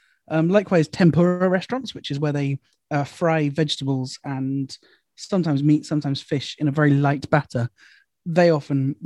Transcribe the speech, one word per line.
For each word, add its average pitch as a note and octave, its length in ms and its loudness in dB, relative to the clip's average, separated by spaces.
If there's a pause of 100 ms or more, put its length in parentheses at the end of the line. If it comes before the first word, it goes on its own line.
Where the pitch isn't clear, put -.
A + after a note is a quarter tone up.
(280)
Um, D#3+ 200 0
likewise, F#3 400 2
tempura F3+ 640 4
restaurants, A3+ 440 -4
which - 160 -14
is C#3 80 -4
where D3 140 -2
they, C#3 260 -4 (320)
uh, C#3+ 140 -2
fry D#3+ 460 0
vegetables C3+ 720 -4
and C3+ 500 -6 (420)
sometimes D#3+ 460 -2
meat, D3+ 220 2
sometimes D3 380 -4
fish - 360 -8
in D3+ 100 0
a C3+ 40 0
very D3 220 2
light C#3+ 340 0
batter. C3 400 0 (560)
They F3 260 4
often, C#3 560 0